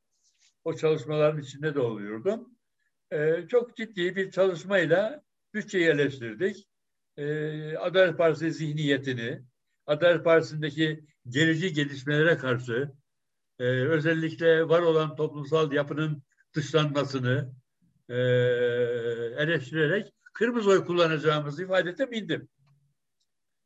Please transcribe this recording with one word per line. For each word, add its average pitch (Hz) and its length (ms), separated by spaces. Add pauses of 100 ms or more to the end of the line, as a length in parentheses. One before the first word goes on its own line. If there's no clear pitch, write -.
(640)
O 160 120
çalışmaların 151 680
içinde 143 340
de 147 40
oluyordum. 113 760 (580)
Ee, 165 360
çok 240 280
ciddi 185 380
bir 190 160
çalışmayla 185 920 (300)
bütçeyi 196 320
eleştirdik. 143 800 (500)
Ee, 151 600
Adalet 180 400
Partisi 160 340
zihniyetini, 139 920 (440)
Adalet 156 380
Partisi'ndeki 156 800 (240)
gerici 160 440
gelişmelere 147 640
karşı, 123 540 (680)
e, 127 60
özellikle 160 1040
var 165 120
olan 156 340
toplumsal 151 560
yapının 147 520 (300)
dışlanmasını, 135 1000 (560)
e, 120 60 (1200)
eleştirerek 156 760 (200)
kırmızı 233 360
oy 175 160
kullanacağımızı 156 800
ifade 185 260
ettim, 247 240
indim. 175 360 (1160)